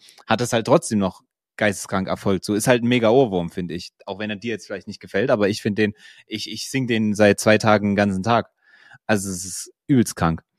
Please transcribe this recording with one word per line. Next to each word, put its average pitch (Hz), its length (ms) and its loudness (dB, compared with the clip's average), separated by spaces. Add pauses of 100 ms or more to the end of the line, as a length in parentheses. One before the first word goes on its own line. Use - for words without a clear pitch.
(260)
hat 113 140 0
es 123 120 -4
halt 113 140 0
trotzdem 113 320 2
noch 95 240 -2 (340)
geisteskrank 98 520 -2
Erfolg. 95 360 -2
So, 104 100 -2
ist 107 140 0
halt 123 140 4
ein 117 60 0
mega 117 220 4
Ohrwurm, 98 400 2
finde 87 240 -8
ich. 87 160 -12 (160)
Auch 95 120 -10
wenn 107 120 -6
er 107 60 -8
dir 110 140 -8
jetzt 107 160 -8
vielleicht 98 220 -12
nicht 101 120 -16
gefällt, 101 300 -2
aber 104 180 2
ich 107 140 -2
find 104 160 -2
den, 107 160 0 (320)
ich, - 240 -10
ich - 200 -12
sing 135 160 -2
den 110 280 0
seit 101 260 4
zwei 107 180 4
Tagen 104 320 2
den 101 60 0
ganzen 98 260 0
Tag. 113 280 0 (560)
Also 101 240 -2
es 90 140 -10
ist - 280 -14 (140)
übelst 127 300 2
krank. 82 260 -2 (160)